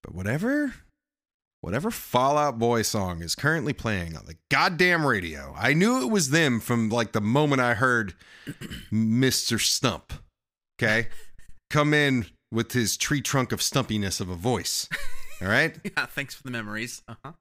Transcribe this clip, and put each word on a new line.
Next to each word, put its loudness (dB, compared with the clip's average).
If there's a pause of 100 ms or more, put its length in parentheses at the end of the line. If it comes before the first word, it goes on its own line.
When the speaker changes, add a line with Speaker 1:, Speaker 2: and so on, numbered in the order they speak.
Speaker 1:
But -16
whatever, 0 (880)
whatever -2
Fall 2
Out 0
Boy 2
song -2
is -4
currently 0
playing -4
on -16
the -18 (140)
goddamn 4
radio, -2
I 2
knew 4
it 0
was 2
them 4
from, 0
like, 0
the 0
moment 2
I 2
heard 0 (300)
<clears throat> -12
Mister 2
Stump, -2 (680)
okay? 2 (300)
Speaker 2:
<laughs> -18
Speaker 1:
Come 2
in 2 (240)
with -4
his 0
tree 0
trunk 0
of -2
stumpiness -2
of -6
a -6
voice, -2 (540)
all -4
right? 2
Speaker 2:
<laughs> -6
Yeah, -2
thanks -10
for -20
the -10
memories. -8
Uh-huh. -16